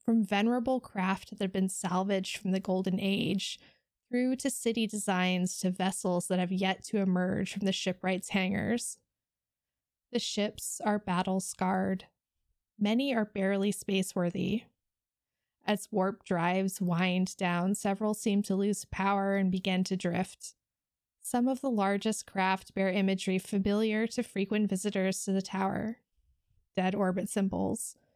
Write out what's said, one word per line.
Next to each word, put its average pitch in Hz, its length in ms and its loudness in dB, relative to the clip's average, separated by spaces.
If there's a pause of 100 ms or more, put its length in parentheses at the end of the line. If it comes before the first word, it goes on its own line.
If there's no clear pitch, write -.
from 226 220 4
venerable 240 560 2
craft 190 480 -2
that - 140 -10
had 190 100 -2
been 190 160 2
salvaged 190 680 -2
from 185 140 -2
the 190 80 0
Golden 190 380 0
Age 196 640 -2 (480)
through 254 280 0
to 262 140 -2
city 226 360 0
designs 185 720 0
to 185 120 0
vessels 180 580 -2
that 180 100 2
have 185 140 0
yet 190 320 -2
to - 140 -2
emerge 185 540 0
from 196 140 -4
the 190 60 2
shipwrights' 185 580 -4
hangars. 208 680 -2 (1120)
The 240 60 0
ships - 680 -4
are 208 140 2
battle-scarred. 190 1080 0 (720)
Many 240 360 2
are 214 120 2
barely 196 460 0
space-worthy. 190 920 0 (1040)
As 202 260 -2
warp 196 320 0
drives 185 560 0
wind 180 560 2
down, 180 380 2
several 208 400 0
seem 202 300 2
to 190 120 0
lose 196 300 0
power 196 500 0
and 190 160 2
begin 185 320 0
to 185 120 -2
drift. 180 580 -4 (640)
Some 247 260 0
of 262 140 0
the 269 100 -2
largest 202 560 0
craft 190 480 -2
bear 190 140 2
imagery 190 500 2
familiar 214 680 0
to 226 160 -4
frequent 208 480 0
visitors 190 540 0
to 196 80 -2
the 190 100 2
tower. 190 560 -4 (760)
Dead 190 200 0
orbit 190 340 0
symbols, 190 680 -2 (200)